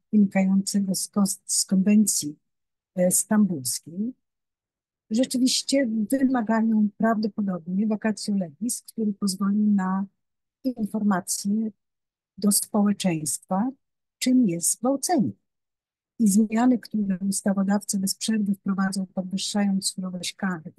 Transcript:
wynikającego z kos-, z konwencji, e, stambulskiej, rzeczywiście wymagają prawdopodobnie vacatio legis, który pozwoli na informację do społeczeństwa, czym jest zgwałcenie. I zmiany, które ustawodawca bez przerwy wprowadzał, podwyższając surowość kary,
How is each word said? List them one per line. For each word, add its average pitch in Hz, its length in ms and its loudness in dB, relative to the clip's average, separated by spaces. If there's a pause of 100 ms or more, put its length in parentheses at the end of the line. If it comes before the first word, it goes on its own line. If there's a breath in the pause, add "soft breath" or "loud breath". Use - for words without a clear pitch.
(140)
wynikającego 196 800 2
z - 140 -6
kos-, 196 360 -2
z - 200 -2
konwencji, 190 720 2 (580)
e, 180 160 2
stambulskiej, 180 1000 0 (1000)
rzeczywiście 254 800 0 (220)
wymagają 226 840 2
prawdopodobnie 208 920 -2
vacatio 208 500 -2
legis, 185 460 -6
który 214 300 -4
pozwoli 202 460 -2
na 196 480 0 (580)
informację 214 1080 -2 (680)
do 202 140 2
społeczeństwa, 196 1160 -2 (480)
czym 254 300 4
jest 170 240 -2
zgwałcenie. 262 600 0 (880)
I 220 100 4
zmiany, 226 500 4
które 196 400 -4 (100)
ustawodawca 196 680 0
bez 196 160 -2
przerwy 214 400 -2
wprowadzał, 190 520 -4
podwyższając 190 800 -2
surowość 180 480 -8
kary, 175 440 -6